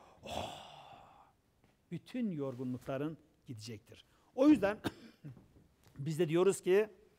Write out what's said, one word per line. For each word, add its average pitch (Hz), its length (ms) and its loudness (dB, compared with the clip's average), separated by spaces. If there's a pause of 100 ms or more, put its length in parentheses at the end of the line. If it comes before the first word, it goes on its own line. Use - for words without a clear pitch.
(240)
oh, - 1080 -14 (600)
bütün 220 400 -6
yorgunlukların 135 840 -6 (280)
gidecektir. 107 600 -16 (300)
O 269 120 6
yüzden 208 300 6 (600)
<clears throat> - 580 -20
biz 143 220 -6
de 170 100 2
diyoruz 180 320 2
ki 202 280 2 (300)